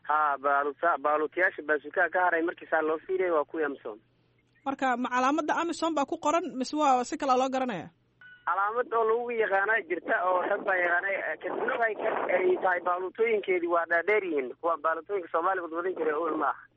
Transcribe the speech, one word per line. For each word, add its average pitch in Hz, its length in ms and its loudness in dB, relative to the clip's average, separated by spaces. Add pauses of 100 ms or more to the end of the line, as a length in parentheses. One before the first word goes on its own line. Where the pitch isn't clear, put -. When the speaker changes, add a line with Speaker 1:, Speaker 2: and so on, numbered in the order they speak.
Speaker 1:
Ha, 151 300 2
baaluuta-, 143 600 0
baaluutayaasha 156 640 0
baasuukaha 151 480 0
ka 185 100 0
haray 170 220 2
markii 175 280 -6
saa 160 120 2
loo 156 160 0
fiiriyay 185 340 -2
waa 147 120 2
kuwii 160 200 -4
amisom. 131 340 -8 (680)
Speaker 2:
Marka 262 300 0
ma 247 120 -4
calaamadda 277 480 0
amisom 330 380 -2
baa 285 100 0
ku 320 140 -4
qoran 330 260 0 (120)
mise 262 200 -4
waa 262 280 4
si 320 120 -6
kala 269 200 2
loo 262 120 2
garanaya? 254 400 -2 (560)
Speaker 1:
Calaamad 208 480 0
oo 226 120 2
lagu 240 280 0
yaqaana 208 560 2
jirta 175 260 -2 (100)
oo 180 180 2
rag 202 220 0
baa 196 120 2
yaqaanay, 180 400 0 (240)
kadibna 190 320 -4
waxay 226 220 0
ka, - 140 -2 (280)
ay 180 260 4
tahay 180 180 2
baaluutooyinkeedii 185 880 0
waa 170 200 2
dhaadheer 180 360 2
yihiin. 139 360 -2
Kuwa 165 160 0
baaluutooyinka 160 560 -2
Soomaaliga 175 340 0 (100)
wadan 175 200 -2
jiray 156 180 0
oo 156 220 -2
ma 143 140 0
aha. - 120 -6 (140)